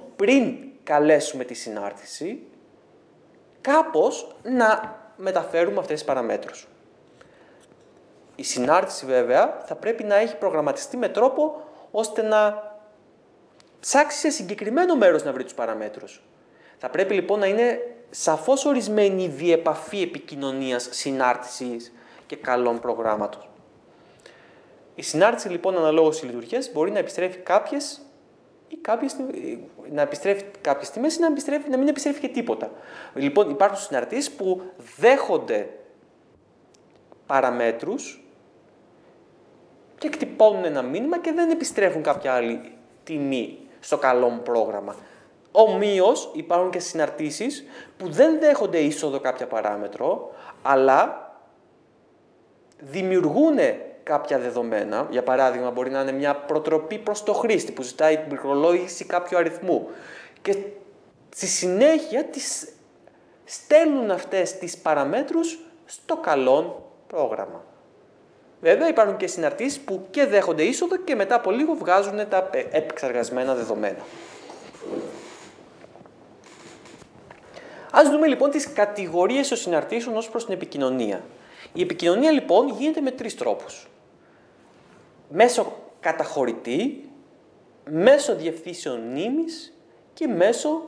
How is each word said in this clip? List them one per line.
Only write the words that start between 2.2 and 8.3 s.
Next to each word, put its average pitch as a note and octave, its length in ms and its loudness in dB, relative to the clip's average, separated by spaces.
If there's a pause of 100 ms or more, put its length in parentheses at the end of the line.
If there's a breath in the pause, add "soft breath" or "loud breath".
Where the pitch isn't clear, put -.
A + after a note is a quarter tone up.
κάπως C#4 800 2
να A#3+ 560 2 (180)
μεταφέρουμε F#3 640 0
αυτές D#3 180 -4
τις - 100 -8
παραμέτρους. A#2+ 600 -4 (1700 soft breath)